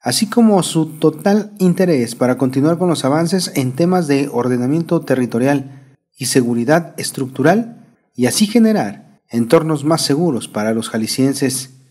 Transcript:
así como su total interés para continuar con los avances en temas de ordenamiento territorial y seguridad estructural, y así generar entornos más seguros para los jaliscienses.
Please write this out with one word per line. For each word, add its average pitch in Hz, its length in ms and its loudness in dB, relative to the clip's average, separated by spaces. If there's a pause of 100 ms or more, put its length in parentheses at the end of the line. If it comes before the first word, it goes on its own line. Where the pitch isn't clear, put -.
así 127 260 -2
como 214 360 4
su 160 340 -2
total 202 640 0
interés 175 560 2
para 123 220 0
continuar 139 400 0
con 175 120 0
los 156 140 -2
avances 165 520 0
en 127 180 -2
temas 170 340 0
de 139 240 0
ordenamiento 127 720 -2
territorial 127 960 -2 (200)
y 127 100 -6
seguridad 120 720 0
estructural, 151 880 -2 (300)
y 240 100 0
así 220 220 0
generar 208 800 0
entornos 151 540 2
más 156 180 0
seguros 143 460 -2
para 107 260 -4
los 113 160 -4
jaliscienses. 131 1000 -4